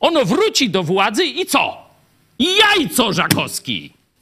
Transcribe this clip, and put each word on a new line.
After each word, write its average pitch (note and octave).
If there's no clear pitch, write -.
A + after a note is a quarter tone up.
ono D4+
wróci C4+
do F#3+
władzy G3
i F4
co? -
I C4+
jajco, G4+
Żakowski! C3